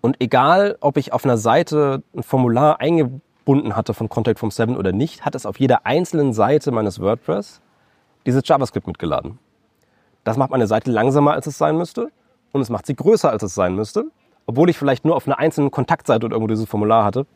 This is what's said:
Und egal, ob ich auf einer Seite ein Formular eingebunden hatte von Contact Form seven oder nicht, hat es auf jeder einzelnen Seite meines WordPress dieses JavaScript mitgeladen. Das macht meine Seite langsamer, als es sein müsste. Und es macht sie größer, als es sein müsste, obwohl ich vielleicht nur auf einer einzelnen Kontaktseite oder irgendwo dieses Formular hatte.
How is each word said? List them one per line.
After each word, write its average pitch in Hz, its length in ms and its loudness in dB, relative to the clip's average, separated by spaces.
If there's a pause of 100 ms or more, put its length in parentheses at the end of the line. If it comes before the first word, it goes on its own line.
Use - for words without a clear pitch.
Und 127 200 0
egal, 127 600 2
ob 143 160 0
ich 131 160 -4
auf 123 140 -2
einer 123 100 2
Seite 135 680 0 (140)
ein 127 60 -8
Formular 131 580 2
eingebunden 139 960 0
hatte 113 160 -4
von 110 160 -6
Contact 113 300 -2
Form 110 120 -4
seven 120 280 -2
oder 95 140 0
nicht, 120 340 -4
hat - 80 -4
es 131 100 -10
auf 101 160 -8
jeder 131 240 2
einzelnen 147 480 0
Seite 110 380 2
meines 110 320 -2
WordPress 104 580 -4 (640)
dieses 131 240 0
JavaScript 139 380 0
mitgeladen. 82 520 -6 (840)
Das 113 140 -2
macht 135 120 0
meine 123 160 0
Seite 110 240 -2
langsamer, 131 420 2
als - 140 -4
es 147 120 -10
sein 151 180 0
müsste. 180 320 -6 (440)
Und 139 100 0
es 113 60 -4
macht 110 160 -6
sie 139 120 -6
größer, 185 340 2
als 110 140 -4
es 95 100 -6
sein 92 220 0
müsste, 208 340 -4 (340)
obwohl 143 260 2
ich 160 60 -2
vielleicht 139 280 -2
nur 160 100 2
auf 139 140 -4
einer 139 100 0
einzelnen 147 320 0
Kontaktseite 123 560 0
oder 110 80 -4
irgendwo 110 180 -2
dieses 110 160 -4
Formular 107 360 2
hatte. 104 200 -2 (120)